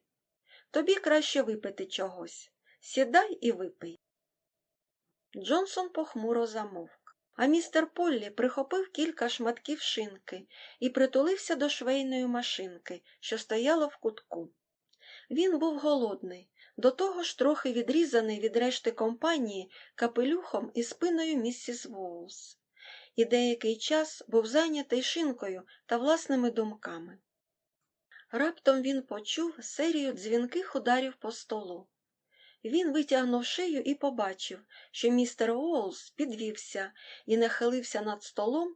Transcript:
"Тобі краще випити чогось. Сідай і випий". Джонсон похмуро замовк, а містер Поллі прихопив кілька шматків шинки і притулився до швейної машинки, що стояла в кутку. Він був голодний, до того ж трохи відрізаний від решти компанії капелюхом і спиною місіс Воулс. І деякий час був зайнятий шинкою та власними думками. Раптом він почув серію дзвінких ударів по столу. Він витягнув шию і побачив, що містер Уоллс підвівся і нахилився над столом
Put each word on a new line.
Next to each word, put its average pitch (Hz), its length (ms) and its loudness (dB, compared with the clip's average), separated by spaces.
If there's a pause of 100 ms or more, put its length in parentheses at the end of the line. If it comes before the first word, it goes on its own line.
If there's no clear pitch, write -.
(720)
"Тобі 330 240 4
краще 302 460 4
випити 214 440 -4
чогось. 185 640 -8 (280)
Сідай 320 540 4
і - 180 2
випий". 175 480 -8 (1400)
Джонсон 359 520 -2
похмуро 233 580 -2
замовк, 202 720 -10 (220)
а 240 60 4
містер 320 420 4
Поллі 277 420 0
прихопив 269 600 -2
кілька 302 380 -2
шматків 240 500 -4
шинки 196 680 -6 (320)
і 254 100 0
притулився 269 680 2
до 285 140 2
швейної 262 580 0
машинки, 190 760 -6 (180)
що - 180 -4
стояла 277 480 2
в 294 120 -6
кутку. 170 520 -6 (840)
Він 330 280 2
був 302 200 0
голодний, 208 680 -2 (280)
до 247 140 6
того 359 320 0
ж - 140 -8
трохи 277 360 2
відрізаний 233 680 2
від 214 180 0
решти 247 340 0
компанії 226 800 0 (240)
капелюхом 240 800 0
і 233 100 0
спиною 320 540 0
місіс 240 480 -4
Воулс. 180 720 -12 (560)
І 226 100 4
деякий 233 500 2
час 311 520 -2
був 220 200 4
зайнятий 285 540 2
шинкою 240 640 -2 (220)
та 240 120 2
власними 262 540 2
думками. 190 640 -6 (1120)
Раптом 269 500 2
він 269 200 0
почув 294 600 -6
серію 294 520 0
дзвінких 233 640 -2
ударів 262 400 0
по 220 160 -8
столу. 190 560 -10 (760)
Він 294 300 2
витягнув 254 520 2
шию 339 360 -2
і 277 140 0
побачив, 208 640 -4 (320)
що 233 200 2
містер 240 400 2
Уоллс 247 580 -2
підвівся 214 840 -6 (340)
і 220 120 2
нахилився 240 640 0
над 208 220 -6
столом 302 520 -2